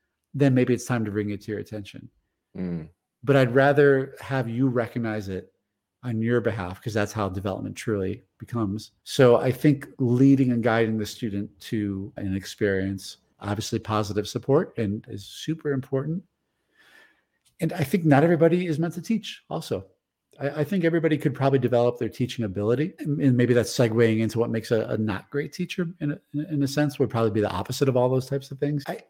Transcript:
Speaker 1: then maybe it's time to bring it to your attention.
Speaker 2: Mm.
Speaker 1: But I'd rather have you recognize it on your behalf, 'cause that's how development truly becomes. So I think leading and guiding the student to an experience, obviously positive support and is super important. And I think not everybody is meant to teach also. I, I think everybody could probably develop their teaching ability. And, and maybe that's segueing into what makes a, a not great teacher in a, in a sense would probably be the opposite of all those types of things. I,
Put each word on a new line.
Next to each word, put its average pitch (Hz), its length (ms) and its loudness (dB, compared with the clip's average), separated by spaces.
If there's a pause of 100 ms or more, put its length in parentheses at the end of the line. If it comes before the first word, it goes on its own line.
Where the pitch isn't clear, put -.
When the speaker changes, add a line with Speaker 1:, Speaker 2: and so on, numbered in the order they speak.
(320)
Speaker 1:
then 139 220 4
maybe 127 180 4
it's - 140 -2
time 117 180 -2
to 107 60 -4
bring 104 200 -2
it 101 120 -8
to 110 100 -8
your 101 80 -6
attention. 107 480 -14 (480)
Speaker 2:
Mm. 87 320 -6 (340)
Speaker 1:
But 135 140 4
I'd 123 180 4
rather 135 640 4
have 131 280 -4
you 123 200 2
recognize 113 600 -2
it 95 240 -8 (500)
on 113 180 -4
your 120 200 2
behalf, 107 420 -4
'cause 104 120 -8
that's 104 180 -2
how 104 160 -2
development 98 480 -6
truly 95 480 -4 (140)
becomes. 107 540 -6 (120)
So 123 320 6
I 131 140 2
think 139 380 2 (100)
leading 131 540 4
and 117 100 0
guiding 113 360 2
the 104 80 -4
student 101 540 -8
to 101 560 -4
an 98 180 -6
experience, 98 840 -4 (220)
obviously 104 380 -4
positive 104 500 -2
support - 500 0
and 107 300 -4
is 107 180 -14
super 156 460 -6
important. 139 500 -4 (1400)
And 165 120 -2
I 160 120 -2
think 170 200 0
not 143 200 6
everybody 170 420 4
is 151 120 -2
meant 165 160 -2
to 170 80 -10
teach - 480 -4
also. 147 360 -6 (540)
I, 143 200 -4
I 147 40 2
think 185 200 -2
everybody 156 340 0
could 143 160 -2
probably 135 240 2
develop 120 400 2
their 117 100 -4
teaching 120 360 -4
ability. 107 540 -2
And, 160 220 -4
and 135 160 4
maybe 123 180 4
that's 117 220 2
segueing 113 440 4
into 110 180 -2
what 117 120 0
makes 113 200 -4
a, 110 160 2
a 120 120 -4
not 107 320 -4
great 151 220 -6
teacher 180 360 -6 (120)
in 147 120 -4
a, - 60 -8 (140)
in 147 300 -2
a 135 60 0
sense 147 300 0
would 127 120 0
probably 113 200 2
be 107 100 0
the 104 100 0
opposite 127 380 -2
of 127 80 2
all 123 120 4
those 131 180 0
types 135 240 -6
of 135 80 -14
things. 147 280 -2
I, 180 240 -8